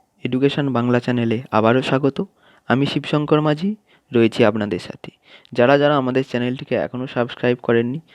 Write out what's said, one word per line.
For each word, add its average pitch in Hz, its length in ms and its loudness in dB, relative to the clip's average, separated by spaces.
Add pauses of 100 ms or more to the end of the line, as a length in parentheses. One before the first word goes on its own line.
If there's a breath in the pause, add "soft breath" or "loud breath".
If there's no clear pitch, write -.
(240)
এডুকেশন 139 480 0
বাংলা 120 280 2
চ্যানেলে 117 500 -2
আবারও 113 320 4
স্বাগত। 135 420 -2 (440 soft breath)
আমি 135 180 2
শিবশঙ্কর 151 540 0
মাঝি, 156 360 -2 (360 soft breath)
রয়েছি 117 320 2
আপনাদের 104 340 0
সাথে। - 320 -16 (420 soft breath)
যারা 135 260 4
যারা 147 180 2
আমাদের 131 280 0
চ্যানেলটিকে 123 500 -4
এখনও 123 320 -4
সাবস্ক্রাইব 123 560 -2
করেননি, 120 380 0 (140 soft breath)